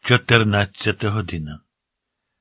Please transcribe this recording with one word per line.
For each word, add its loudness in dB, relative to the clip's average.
Чотирнадцята 0
година. -6